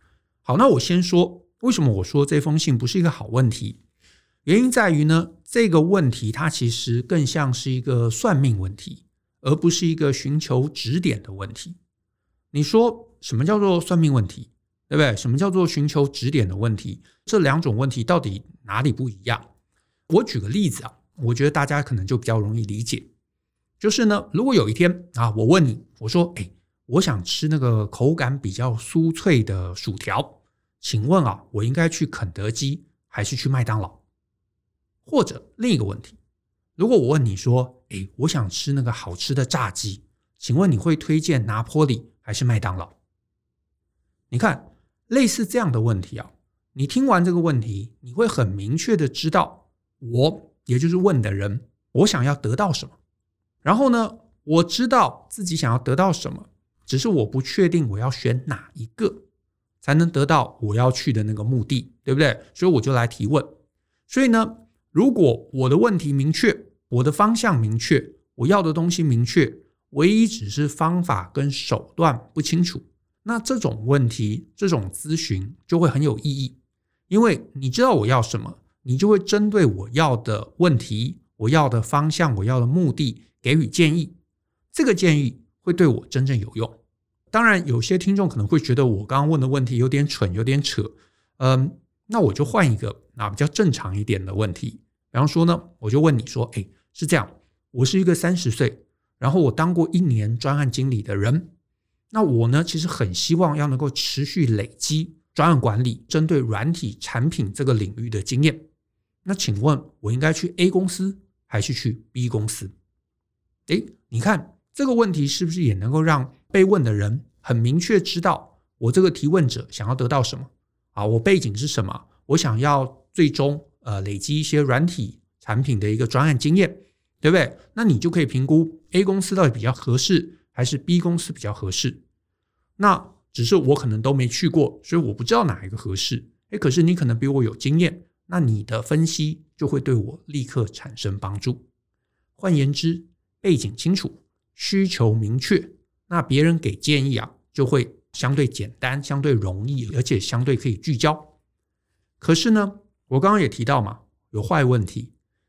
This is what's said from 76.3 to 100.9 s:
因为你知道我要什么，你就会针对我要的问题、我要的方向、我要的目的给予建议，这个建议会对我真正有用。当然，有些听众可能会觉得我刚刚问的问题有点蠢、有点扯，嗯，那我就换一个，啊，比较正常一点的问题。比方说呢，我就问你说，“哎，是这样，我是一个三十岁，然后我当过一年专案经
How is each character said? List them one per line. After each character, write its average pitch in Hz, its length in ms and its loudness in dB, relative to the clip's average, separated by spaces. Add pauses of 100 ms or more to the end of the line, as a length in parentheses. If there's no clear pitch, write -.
因 196 120 2
为 226 340 2
你 135 160 -6
知 165 100 -2
道 254 120 4
我 113 140 2
要 127 140 2
什 110 180 -4
么， - 200 -14 (240)
你 127 140 -2
就 185 120 2
会 208 100 6
针 208 300 0
对 202 160 2
我 101 280 0
要 139 240 2
的 110 420 -6
问 165 180 4
题、 113 440 -6 (160)
我 110 120 -2
要 147 200 4
的 117 120 0
方 147 300 0
向、 156 260 0
我 95 80 -2
要 127 160 0
的 120 60 2
目 151 260 2
的 120 320 -4 (160)
给 123 120 0
予 151 140 2
建 156 300 2
议， 165 180 -4 (560)
这 - 140 0
个 247 100 4
建 170 240 4
议 135 220 -2 (220)
会 175 100 0
对 175 140 4
我 131 200 0
真 135 200 -2
正 135 120 0
有 104 160 -6
用。 113 240 -8 (520)
当 226 140 2
然， 190 220 2
有 120 140 0
些 185 160 0
听 190 180 0
众 196 140 2
可 - 80 -6
能 104 100 -2
会 156 140 2
觉 - 140 0
得 135 120 4
我 104 200 -2
刚 135 140 0
刚 147 80 2
问 156 120 2
的 131 80 0
问 135 160 0
题 120 140 -2
有 127 100 2
点 143 180 0
蠢、 98 280 -2
有 110 100 -2
点 135 180 0
扯， - 300 -4 (460)
嗯， 131 400 0 (280)
那 220 140 0
我 123 120 4
就 143 120 -2
换 165 260 2
一 107 60 0
个， - 280 -8 (120)
啊， 104 140 -6
比 101 60 -10
较 143 100 0
正 151 260 2
常 98 260 -8
一 104 60 -4
点 98 180 -2
的 95 120 -10
问 101 180 -2
题。 - 280 -10 (300)
比 - 80 -4
方 139 80 2
说 165 180 0
呢， 170 340 0
我 107 100 -8
就 123 120 2
问 156 160 4
你 113 100 -4
说 117 180 -6 (100)
，“哎， 98 140 -6 (240)
是 - 140 -8
这 160 100 2
样， 98 120 -2 (420)
我 127 140 0
是 190 140 2
一 190 60 2
个 175 100 4
三 175 220 0
十 175 140 -2
岁， - 340 -4 (340)
然 131 140 0
后 180 80 4
我 139 100 4
当 165 220 0
过 165 200 0
一 175 80 2
年 113 360 0
专 139 200 -2
案 143 140 0
经 131 200 -2